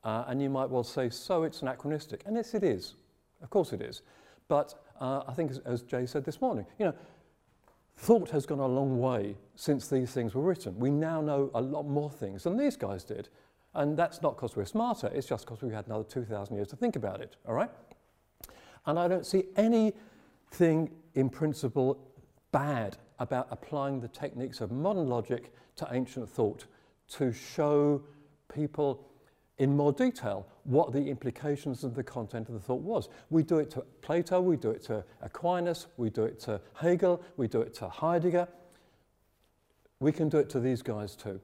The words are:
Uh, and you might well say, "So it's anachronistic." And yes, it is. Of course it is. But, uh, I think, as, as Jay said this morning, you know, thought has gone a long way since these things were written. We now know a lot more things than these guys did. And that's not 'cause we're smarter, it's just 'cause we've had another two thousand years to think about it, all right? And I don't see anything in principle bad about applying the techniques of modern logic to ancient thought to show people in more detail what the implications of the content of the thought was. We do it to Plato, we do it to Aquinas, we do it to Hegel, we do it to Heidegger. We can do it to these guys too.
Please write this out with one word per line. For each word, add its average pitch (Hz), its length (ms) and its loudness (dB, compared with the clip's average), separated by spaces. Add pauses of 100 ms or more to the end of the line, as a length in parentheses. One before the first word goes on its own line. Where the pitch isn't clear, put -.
Uh, 113 240 -2
and 131 160 -2
you 139 80 0
might 131 180 0
well 123 160 0
say, 127 260 -2
"So 165 340 0
it's 160 180 -4
anachronistic." 143 640 -6
And 214 100 -2
yes, 226 180 -4
it 202 80 2
is. 110 320 0 (480)
Of 139 80 -16
course 185 220 2
it 101 100 -6
is. 123 200 -12 (460)
But, 147 260 2 (240)
uh, 135 300 -2
I 127 60 -10
think, 156 160 0
as, 127 100 -8
as 123 220 -4
Jay 123 240 -2
said 139 180 -4
this - 160 -6
morning, 202 260 0 (120)
you 208 80 2
know, 160 80 2 (1000)
thought - 340 6
has 143 160 0
gone 139 140 -2
a 135 60 2
long 131 340 2
way 104 360 2 (200)
since 143 320 0
these 127 240 2
things 117 220 -2
were 135 80 0
written. 131 360 0
We 131 120 2
now 160 300 0
know 139 340 0
a - 60 0
lot 147 240 -2
more 147 260 -2
things 98 340 -8
than 175 120 0
these 277 200 2
guys 95 280 -6
did. - 240 -10 (460)
And 151 220 0
that's 165 260 0
not 156 140 0
'cause 120 200 -4
we're 101 80 -2
smarter, 220 440 -2
it's - 180 -4
just 120 200 -4
'cause 117 160 -12
we've 120 100 -4
had 107 140 -8
another 110 180 -4
two 123 200 -6
thousand 104 320 -6
years 101 120 -2
to - 80 -14
think 240 200 -2
about 104 240 -4
it, - 160 -14 (100)
all 113 80 -2
right? 180 160 0 (1160)
And 156 120 0
I 175 100 4
don't 180 180 2
see 190 300 2
anything 202 1300 2 (240)
in 135 140 4
principle 139 720 0 (540)
bad 131 440 0 (220)
about 127 320 -2
applying 139 500 -4
the 117 80 -8
techniques 127 520 -8
of 107 100 -4
modern 160 380 0
logic 120 440 -2 (220)
to - 180 -8
ancient 123 380 -4
thought - 360 -2 (420)
to 127 240 0
show 147 680 2 (500)
people 147 520 -2 (540)
in 139 180 4
more 147 160 6
detail 113 540 0 (160)
what 139 300 4
the 143 180 0
implications 139 720 -4
of 127 120 -4
the 135 80 -4
content 113 460 -8
of 120 60 -10
the 104 60 -8
thought 127 200 -2
was. 175 280 -2 (200)
We 160 140 6
do 160 160 4
it 147 140 0
to 170 80 -6 (220)
Plato, 175 380 2
we 180 160 4
do 117 140 -2
it 110 140 -4
to 107 200 -4 (160)
Aquinas, 175 760 -2
we 113 140 0
do 110 140 0
it - 160 -4
to 104 200 -4 (140)
Hegel, 175 460 4 (160)
we 123 120 0
do 110 120 2
it - 140 -4
to 98 140 -8
Heidegger. 175 580 2 (1500)
We 151 140 4
can 156 160 0
do 156 100 4
it 147 120 4
to 131 100 0
these 120 220 0
guys 104 340 -6
too. 98 280 -10